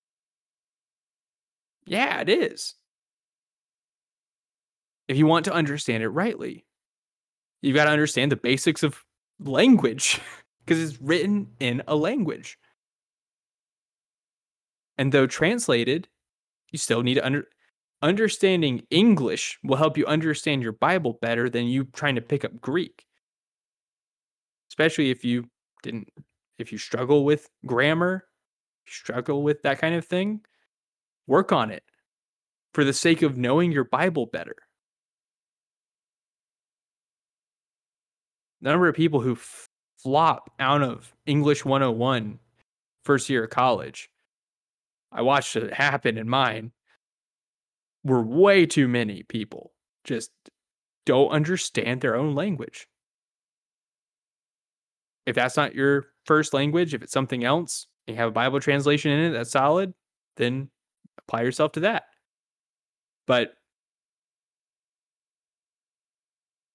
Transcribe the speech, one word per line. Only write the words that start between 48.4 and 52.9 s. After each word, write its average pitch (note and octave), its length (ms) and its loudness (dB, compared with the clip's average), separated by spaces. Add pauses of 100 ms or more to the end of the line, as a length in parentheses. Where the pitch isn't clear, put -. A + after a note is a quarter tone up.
too C#3+ 220 2
many A#2 340 -2
people - 500 -10 (300)
just A3+ 280 -6 (760)
don't C3+ 240 4
understand D3 680 -2
their A2+ 160 0
own C#3+ 180 -2
language. D3 520 -6 (2500)